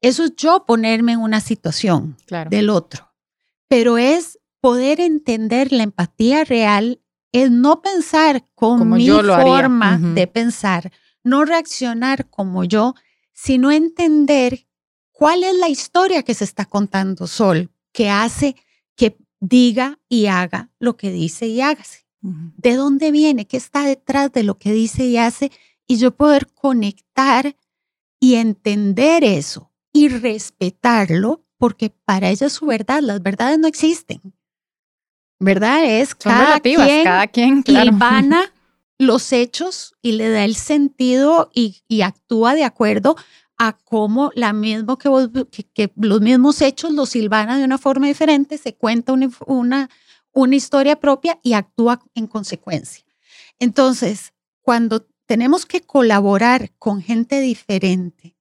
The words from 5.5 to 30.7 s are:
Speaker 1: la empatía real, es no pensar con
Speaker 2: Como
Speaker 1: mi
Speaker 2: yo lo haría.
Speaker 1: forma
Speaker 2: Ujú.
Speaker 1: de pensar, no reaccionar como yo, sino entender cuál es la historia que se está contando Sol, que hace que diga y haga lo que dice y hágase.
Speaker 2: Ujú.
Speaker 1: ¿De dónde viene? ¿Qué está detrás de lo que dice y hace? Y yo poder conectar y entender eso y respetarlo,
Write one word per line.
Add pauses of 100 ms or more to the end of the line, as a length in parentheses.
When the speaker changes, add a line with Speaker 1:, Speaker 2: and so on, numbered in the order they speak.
Speaker 1:
la
empatía
real, (320)
es
no
pensar
con
Speaker 2:
Como
Speaker 1:
mi
Speaker 2:
yo
lo
haría.
Speaker 1:
forma
Speaker 2:
Ujú.
Speaker 1:
de
pensar, (320)
no
reaccionar
como
yo, (400)
sino
entender (440)
cuál
es
la
historia
que
se
está
contando
Sol, (200)
que
hace (400)
que (220)
diga (100)
y
haga
lo
que
dice
y
hágase. (160)
Speaker 2:
Ujú.
Speaker 1:
¿De
dónde
viene?
¿Qué
está
detrás
de
lo
que
dice
y
hace? (360)
Y
yo
poder
conectar (640)
y
entender
eso (220)
y
respetarlo, (120)